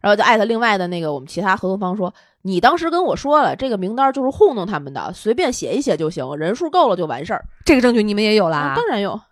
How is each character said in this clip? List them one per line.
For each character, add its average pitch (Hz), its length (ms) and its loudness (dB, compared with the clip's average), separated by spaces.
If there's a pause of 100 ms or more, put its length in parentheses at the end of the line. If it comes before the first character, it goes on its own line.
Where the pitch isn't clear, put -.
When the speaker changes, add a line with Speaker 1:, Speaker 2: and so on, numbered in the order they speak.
Speaker 1:
然 202 100 4
后 202 40 8
就 208 60 -2
艾 226 160 4
特 - 80 2
另 226 140 -2
外 220 180 2
的 180 100 -2
那 175 140 -4
个 156 100 -2
我 143 80 -4
们 131 80 -16
其 170 140 -8
他 196 160 0
合 185 100 -6
作 190 80 -2
方 190 220 -4
说 190 160 -4 (300)
：“你 190 180 0
当 285 160 4
时 330 140 -4
跟 349 120 0
我 247 120 0
说 285 260 2
了， 170 140 0
这 262 140 -6
个 226 60 -2
名 196 200 -6
单 269 180 2
就 269 80 -4
是 254 80 0
糊 330 240 4
弄 190 140 -6
他 202 120 -4
们 139 140 -12
的， 90 180 -8
随 208 220 -4
便 285 180 0
写 151 240 -6
一 277 60 -2
写 196 160 0
就 160 140 -2
行， 143 260 -8
人 160 160 -2
数 320 160 -4
够 330 180 4
了 196 80 2
就 175 120 -4
完 135 180 -6
事 220 80 -6
儿。” - 100 -6 (220)
Speaker 2:
这 302 80 6
个 247 80 6
证 240 140 4
据 214 80 4
你 208 100 0
们 208 100 0
也 214 120 4
有 185 140 4
啦？ 156 100 0
Speaker 1:
啊， 143 160 -2
当 480 100 0
然 247 160 -2
有。 202 180 -6 (120)